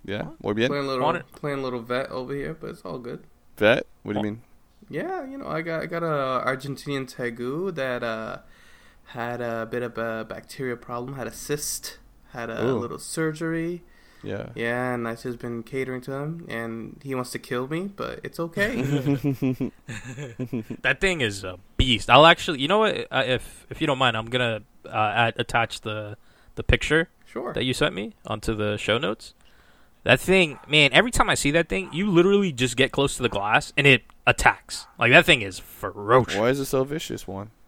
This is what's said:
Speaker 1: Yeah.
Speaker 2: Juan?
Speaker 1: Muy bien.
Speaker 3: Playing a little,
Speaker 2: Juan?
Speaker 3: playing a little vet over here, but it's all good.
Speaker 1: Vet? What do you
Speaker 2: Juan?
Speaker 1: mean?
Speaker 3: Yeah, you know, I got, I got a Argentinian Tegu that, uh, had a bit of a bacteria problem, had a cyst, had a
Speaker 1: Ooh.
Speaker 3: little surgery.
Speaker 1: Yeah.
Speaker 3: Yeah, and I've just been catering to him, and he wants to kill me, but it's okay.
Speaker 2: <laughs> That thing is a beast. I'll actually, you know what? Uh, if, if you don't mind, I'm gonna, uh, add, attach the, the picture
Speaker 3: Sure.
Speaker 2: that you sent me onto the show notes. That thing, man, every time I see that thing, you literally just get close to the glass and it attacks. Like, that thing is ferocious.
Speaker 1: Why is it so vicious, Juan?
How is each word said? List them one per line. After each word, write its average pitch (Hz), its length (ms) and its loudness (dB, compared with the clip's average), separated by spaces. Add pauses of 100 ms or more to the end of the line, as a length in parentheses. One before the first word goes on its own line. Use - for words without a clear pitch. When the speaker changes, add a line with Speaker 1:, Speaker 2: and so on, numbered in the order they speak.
Speaker 1:
Yeah. 101 200 -6
Speaker 2:
Juan? 78 180 -12
Speaker 1:
Muy 104 140 -4
bien. 117 140 0
Speaker 3:
Playing 143 160 -4
a - 20 -6
little, 131 180 -4
Speaker 2:
Juan? 170 180 -2 (100)
Speaker 3:
playing 143 260 -8
a - 20 -6
little 123 200 -6
vet 123 280 -4
over 127 240 -8
here, 143 260 -6
but - 120 -10
it's 170 100 -16
all 175 160 -10
good. 123 280 -12 (320)
Speaker 1:
Vet? 107 280 6 (160)
What 104 120 -6
do 107 80 -2
you - 20 -2
Speaker 2:
Juan? 104 100 -4
Speaker 1:
mean? 113 80 -14 (480)
Speaker 3:
Yeah, 311 400 -8
you 269 80 -14
know, 277 100 -12
I 156 140 -6
got, 165 220 -6
I - 20 -8
got 170 160 -6
a 135 460 -2
Argentinian 135 680 -6
Tegu 131 600 -6
that, 127 260 -4
uh, 110 380 -6 (680)
had 120 300 -6
a 117 300 -4
bit 123 140 -4
of 113 160 -8
a 113 280 -4
bacteria 120 480 -8
problem, 123 400 -10
had 120 120 -8
a - 40 -8
cyst, - 680 -6 (320)
had 117 180 -8
a 113 160 -2
Speaker 1:
Ooh. 123 140 0
Speaker 3:
little 120 180 -8
surgery. 165 840 -4 (420)
Speaker 1:
Yeah. 98 300 -8
Speaker 3:
Yeah, 123 380 -2
and 117 120 -4
I've 117 160 -8
just 120 180 -8
been 120 240 -8
catering 131 400 -6
to 139 100 -8
him, 156 340 -8
and 113 560 -8
he 135 100 -8
wants 127 180 -4
to - 80 -8
kill 127 280 -4
me, 175 260 -6
but - 300 -8
it's - 160 -12
okay. 196 420 -2
Speaker 2:
<laughs> 139 880 0 (1120)
That 131 200 0
thing 185 180 0
is 101 240 -2
a 92 160 -12 (160)
beast. - 340 4
I'll 139 160 12
actually, 165 360 6
you 143 80 -2
know 202 100 4
what? 214 320 0
Uh, 131 160 0
if, - 420 -4
if 135 120 -8
you 156 60 2
don't 135 100 2
mind, 127 180 2
I'm 113 120 -6
gonna, 117 340 0 (240)
uh, - 40 -16 (240)
add, 113 240 2
attach - 440 -2
the, 107 340 -8 (400)
the - 80 -8
picture - 460 2 (160)
Speaker 3:
Sure. - 260 -8
Speaker 2:
that 123 140 -2
you 127 80 0
sent 151 200 0
me 214 200 -8 (120)
onto 107 300 -4
the 104 220 -2
show 107 200 0
notes. 185 360 -6 (720)
That 127 160 6
thing, 175 360 2 (120)
man, 147 240 6
every 214 180 6
time 220 180 2
I 139 60 4
see 139 160 2
that 165 160 2
thing, 190 240 -4
you 196 180 0
literally 185 440 6
just 120 240 -2
get 131 160 4
close 139 240 0
to 127 60 -2
the 117 60 2
glass 107 460 2
and 139 100 2
it 131 180 8 (220)
attacks. - 640 2 (100)
Like, 117 140 4
that 165 140 10
thing 143 160 6
is 95 180 -8
ferocious. 104 800 2
Speaker 1:
Why 113 100 4
is 139 120 2
it 135 40 -2
so 135 200 2
vicious, - 420 -8
Juan? 98 240 -10 (160)